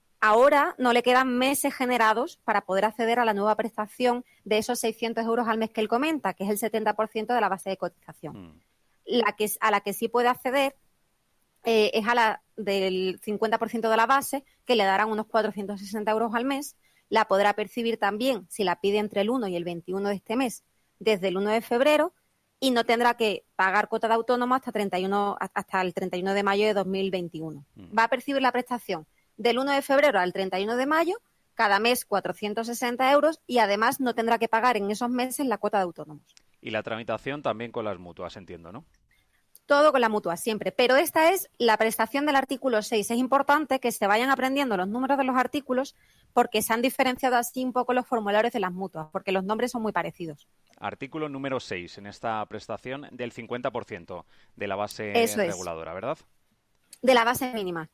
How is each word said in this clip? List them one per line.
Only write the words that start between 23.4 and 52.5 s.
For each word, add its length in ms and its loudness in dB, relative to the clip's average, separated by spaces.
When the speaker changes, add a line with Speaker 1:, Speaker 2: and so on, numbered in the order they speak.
Speaker 1:
pagar 320 2
cuota 200 -2
de 60 4
autónomo 400 2
hasta 180 -4
treinta 260 -2
y 80 -2
uno, 340 0
a-, 140 -6
hasta 260 -2
el 140 -2
treinta 220 -4
y 60 -4
uno 120 -2
de 80 2
mayo 240 2
de 80 2
dos 120 0
mil 240 -2
veintiuno. 540 -8
Speaker 2:
Mm. 240 -6
Speaker 1:
Va 60 4
a 40 0
percibir 320 -2
la 120 2
prestación 540 -6
del 220 2
uno 140 0
de 100 2
febrero 360 4
al 140 0
treinta 280 -4
y 40 -2
uno 120 -2
de 100 0
mayo, 280 0
cada 240 4
mes 280 2
cuatrocientos 600 -4
sesenta 440 0
euros, 340 4
y 120 0
además 420 2
no 140 0
tendrá 240 2
que 100 0
pagar 300 2
en 120 -2
esos 200 -2
meses 360 -4
la 120 0
cuota 200 0
de 60 2
autónomos. 500 -12
Speaker 2:
Y 80 -10
la 120 -2
tramitación 600 -6
también 300 -4
con 120 -6
las 140 -6
mutuas, 380 -14
entiendo, 360 -16
¿no? 120 -16
Speaker 1:
Todo 280 6
con 80 4
la 80 4
mutua, 280 -2
siempre. 360 -4
Pero 240 4
esta 340 4
es 260 -2
la 200 4
prestación 500 0
del 80 2
artículo 480 0
seis. 260 -2
Es 100 0
importante 600 2
que 140 -2
se 160 0
vayan 200 4
aprendiendo 480 0
los 120 -2
números 280 0
de 60 0
los 140 0
artículos 580 -2
porque 280 2
se 120 -2
han 100 0
diferenciado 540 0
así 280 -2
un 80 -4
poco 220 0
los 100 0
formularios 480 0
de 60 -4
las 140 -2
mutuas, 400 -8
porque 180 -4
los 140 0
nombres 260 -2
son 120 -6
muy 100 -2
parecidos. 560 -6
Speaker 2:
Artículo 520 -8
número 320 -4
seis, 380 -10
en 100 -16
esta 380 -4
prestación 640 -10